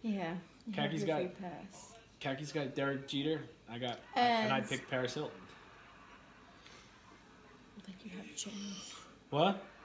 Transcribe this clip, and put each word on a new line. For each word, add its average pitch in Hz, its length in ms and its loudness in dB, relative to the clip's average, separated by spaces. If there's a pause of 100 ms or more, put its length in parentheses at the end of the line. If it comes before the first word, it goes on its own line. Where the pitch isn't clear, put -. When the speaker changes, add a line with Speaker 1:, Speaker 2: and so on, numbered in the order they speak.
Speaker 1:
Yeah, 190 280 0 (320)
you 220 80 -6
have 147 160 4
Speaker 2:
Kaki's 160 100 2
Speaker 1:
your - 80 2
Speaker 2:
got, 156 120 4
Speaker 1:
free 180 100 0 (100)
pass. - 520 -10 (280)
Speaker 2:
Kaki's 143 320 -2
got 139 220 0
Derek 139 340 0
Jeter. 147 320 2 (300)
I 120 80 -6
got, 120 200 -2 (160)
and 233 380 6
I - 60 6
Speaker 1:
And 214 100 0
Speaker 2:
picked 135 220 -2
Paris 127 240 2
Hilton. - 180 -2 (2500)
Speaker 1:
Like 185 180 -14
you 202 120 -10
have - 100 -8
a - 100 -10
chance. 202 580 -6 (360)
Speaker 2:
What? 175 320 6 (220)